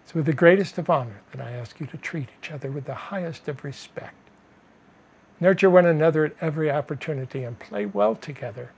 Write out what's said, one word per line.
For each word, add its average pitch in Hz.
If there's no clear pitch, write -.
It's -
with 160
the 156
greatest 175
of 170
honor 123
that 131
I 120
ask 120
you 151
to 151
treat 139
each -
other 139
with 139
the 131
highest 170
of 143
respect. -
Nurture 185
one 180
another 156
at 147
every 156
opportunity 139
and 120
play -
well 104
together 120